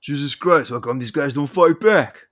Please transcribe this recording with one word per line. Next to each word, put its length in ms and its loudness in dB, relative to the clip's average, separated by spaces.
Jesus 340 -6
Christ, 360 0
how 80 -6
come 200 -6
these 120 -10
guys 220 -4
don't 140 -2
fight 320 2
back? 520 0